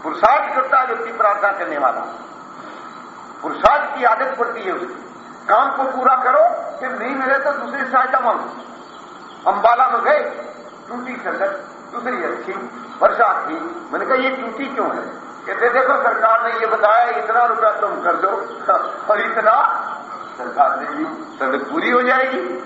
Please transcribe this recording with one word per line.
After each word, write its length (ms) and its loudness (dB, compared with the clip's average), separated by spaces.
पुरुषार्थ 520 4
करता 220 2
है 100 4
व्यक्ति 240 -4
प्रार्थना 400 2
करने 260 -4
वाला, 400 -2
पुरुषार्थ 560 2
की 60 -2
आदत 360 2
पड़ती 220 -2
है 100 -4
उसकी। 420 -8
काम 280 4
को 60 0
पूरा 320 2
करो, 320 4
फिर 200 -6
नहीं 160 -4
मिले 240 0
तो 120 0
दूसरी 400 -6
सहायता 280 4
मांगो। 260 0
अंबाला 360 6
में 140 0
गए, 180 4
टूटी 260 -8
संगत, 500 -4
दूसरी 300 -4
अच्छी, 280 -6
वर्षा 460 4
थी, 60 -4
मैंने 120 -2
कहा, 100 2
"ये 140 2
टूटी 360 -6
क्यों 300 -4
है?" 60 -6
कहते, 220 2
"देखो, 340 4
सरकार 400 4
ने 160 -2
ये 60 0
बताया, 440 4
इतना 360 2
रुपया 260 4
तुम 300 -2
कर 120 2
दो 160 2
और 60 2
इतना 640 2
सरकार 320 2
देगी, 340 -4
सड़क 320 -2
पूरी 180 0
हो 120 6
जाएगी।" 380 2